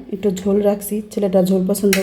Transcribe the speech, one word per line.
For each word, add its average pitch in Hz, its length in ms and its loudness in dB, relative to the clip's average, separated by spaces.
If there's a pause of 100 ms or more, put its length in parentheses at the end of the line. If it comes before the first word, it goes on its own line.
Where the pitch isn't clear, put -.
(140)
একটু 196 140 -2 (120)
ঝোল 202 160 0 (120)
রাখছি, 208 280 -4 (160)
ছেলেটা 196 360 2
ঝোল 190 220 2
পছন্দ 202 320 2